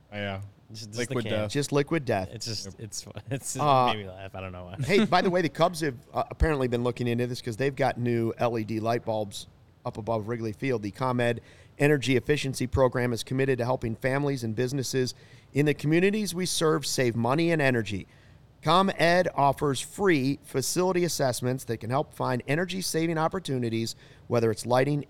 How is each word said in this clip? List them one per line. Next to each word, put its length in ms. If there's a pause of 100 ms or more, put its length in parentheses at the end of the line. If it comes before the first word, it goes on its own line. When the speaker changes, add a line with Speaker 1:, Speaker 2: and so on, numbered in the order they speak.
(120)
Speaker 1:
Yeah. 280 (300)
Speaker 2:
This, 160
this 140
Speaker 1:
Liquid 180
Speaker 2:
is 80
the 40
can. 120
Speaker 1:
death. 100
Speaker 3:
Just 220
liquid 320
death. 260
Speaker 2:
It's 140
just, 200
Speaker 1:
Yep. 140
Speaker 2:
it's, 260 (120)
<laughs> 120
it's 260
just 100
Speaker 3:
Uh, 280
Speaker 2:
made 120
me 40
laugh. 240
I 60
don't 140
know 120
why. 200
Speaker 3:
hey, 200
by 160
the 80
Speaker 2:
<laughs> 0
Speaker 3:
way, 120
the 80
Cubs 320
have, 140 (180)
uh, 180
apparently 380
been 140
looking 240
into 200
this 140
'cause 160
they've 180
got 240
new 380
L 200
E 60
D 160
light 260
bulbs 420 (380)
up 120
above 320
Wrigley 240
Field. 280
The 100
ComEd 500 (360)
Energy 380
Efficiency 520
Program 440
is 120
committed 340
to 80
helping 300
families 500
and 100
businesses 580 (380)
in 140
the 80
communities 600
we 120
serve 400
save 320
money 340
and 100
energy. 460 (540)
ComEd 720
offers 460
free 600
facility 600
assessments 600
that 160
can 100
help 240
find 340
energy-saving 720
opportunities, 800 (320)
whether 240
it's 160
lighting, 420